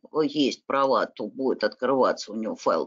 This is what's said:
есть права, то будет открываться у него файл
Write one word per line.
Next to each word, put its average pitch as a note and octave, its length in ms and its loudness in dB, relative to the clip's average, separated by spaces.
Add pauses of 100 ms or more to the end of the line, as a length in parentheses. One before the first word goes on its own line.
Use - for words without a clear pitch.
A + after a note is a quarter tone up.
(240)
есть C#3 420 0
права, C3 400 2
то - 200 -8
будет B2+ 380 -2
открываться A2 680 0
у G#2+ 40 -8
него A2 200 -6
файл E2 300 0